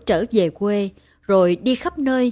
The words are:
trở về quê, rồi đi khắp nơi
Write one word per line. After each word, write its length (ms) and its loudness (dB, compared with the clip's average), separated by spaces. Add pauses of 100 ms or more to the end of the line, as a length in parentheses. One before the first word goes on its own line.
trở 260 0
về 180 2
quê, 400 -4 (320)
rồi 340 2
đi 200 -2
khắp 240 -8
nơi 320 0